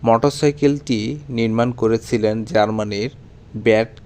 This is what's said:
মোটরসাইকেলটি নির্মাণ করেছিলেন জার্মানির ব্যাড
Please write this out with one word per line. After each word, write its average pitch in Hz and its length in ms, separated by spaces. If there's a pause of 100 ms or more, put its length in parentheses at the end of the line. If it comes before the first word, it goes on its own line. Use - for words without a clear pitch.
মোটরসাইকেলটি 143 920 (380)
নির্মাণ 117 320 (120)
করেছিলেন 110 540 (160)
জার্মানির 107 600 (540)
ব্যাড 110 260 (140)